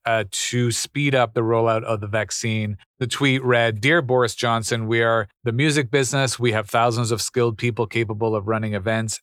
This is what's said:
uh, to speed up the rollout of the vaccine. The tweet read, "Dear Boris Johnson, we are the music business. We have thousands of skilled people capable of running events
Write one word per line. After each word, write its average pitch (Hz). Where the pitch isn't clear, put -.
uh, 113
to 123
speed 143
up 117
the 123
rollout 113
of 110
the 104
vaccine. 107
The 127
tweet 131
read, 117
"Dear 151
Boris 123
Johnson, 113
we 117
are 113
the 120
music 143
business. 139
We 120
have 107
thousands 117
of 113
skilled 120
people 117
capable 110
of 101
running 110
events 110